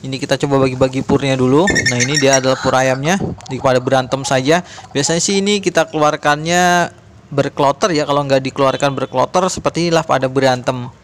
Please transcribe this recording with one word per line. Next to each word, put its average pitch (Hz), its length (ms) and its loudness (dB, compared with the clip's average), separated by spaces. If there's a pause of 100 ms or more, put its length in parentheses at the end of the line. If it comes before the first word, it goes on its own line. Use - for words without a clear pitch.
Ini 135 160 -8
kita 139 160 -2
coba 135 320 2
bagi-bagi 131 400 -2
purnya 135 320 0
dulu. 131 240 4
Nah, 123 400 0
ini 143 160 -2
dia 135 240 2
adalah 131 160 0
pur 131 160 0
ayamnya. 135 480 0 (240)
Di 127 160 -10
pada 127 160 2
berantem 127 480 -2
saja. 135 320 2 (320)
Biasanya 165 320 -2
sih 196 160 0
ini 202 240 0
kita 165 320 0
keluarkannya 160 960 2 (400)
berkloter, 139 640 0
ya. 147 80 0
Kalau 143 240 0
nggak 135 160 2
dikeluarkan 135 560 0
berkloter, 131 480 0
seperti 165 400 -2
inilah 165 160 2
pada 135 240 0
berantem. 127 640 0 (140)